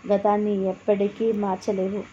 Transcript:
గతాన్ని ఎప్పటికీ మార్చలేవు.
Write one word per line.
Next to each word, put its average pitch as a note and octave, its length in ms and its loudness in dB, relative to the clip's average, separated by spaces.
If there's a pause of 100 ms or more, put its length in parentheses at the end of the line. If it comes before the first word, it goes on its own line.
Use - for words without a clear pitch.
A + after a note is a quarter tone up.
గతాన్ని G#3 480 2 (140)
ఎప్పటికీ G3+ 580 0 (120)
మార్చలేవు. G3 640 -2 (120)